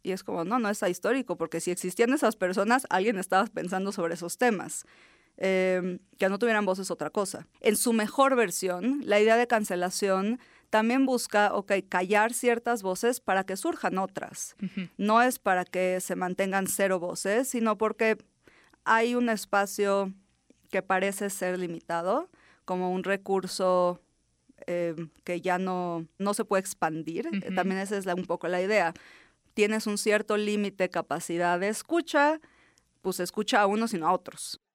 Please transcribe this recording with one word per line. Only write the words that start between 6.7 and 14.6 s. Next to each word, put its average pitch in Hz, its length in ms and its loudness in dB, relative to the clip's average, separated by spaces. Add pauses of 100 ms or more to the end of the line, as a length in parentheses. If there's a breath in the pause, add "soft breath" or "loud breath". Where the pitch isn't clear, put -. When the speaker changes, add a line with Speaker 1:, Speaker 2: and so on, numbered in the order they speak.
Speaker 1:
es 185 120 -8
otra 151 200 -6
cosa. - 360 -4 (140)
En 214 160 4
su 233 180 2
mejor 262 420 4
versión, 190 680 0
la 202 160 4
idea 220 160 6
de 240 100 4
cancelación 196 920 0 (300 soft breath)
también 233 380 2
busca, 214 480 2
ok, 202 180 -2 (160)
callar 208 460 2
ciertas 233 480 0
voces 190 380 0
para 190 240 0
que 190 120 -6
surjan 226 420 -2
otras. - 640 -8